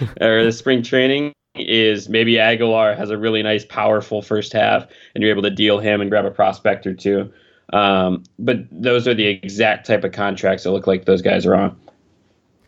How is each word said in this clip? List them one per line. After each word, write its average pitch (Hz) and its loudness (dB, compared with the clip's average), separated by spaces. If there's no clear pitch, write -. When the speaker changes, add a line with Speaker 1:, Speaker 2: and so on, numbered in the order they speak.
Speaker 1:
<laughs> - -4
Speaker 2:
or 113 4
the 113 2
spring 120 -2
training 135 0
is 107 0
maybe 117 2
Aguilar 113 2
has 101 -6
a 107 -4
really 110 -2
nice, 107 -2
powerful 107 -2
first 104 -4
half, 110 0
and - -2
you're 107 2
able 101 0
to 104 0
deal 101 2
him 104 0
and 101 -4
grab 101 2
a 98 -4
prospect 98 -2
or 95 -4
two. 98 -2
Um, 95 2
but 117 0
those 120 0
are 123 2
the 107 0
exact 104 -2
type 104 2
of 92 -6
contracts 98 -2
that 90 -2
look 95 -2
like 95 0
those 95 2
guys 92 0
are 92 4
on. 98 -2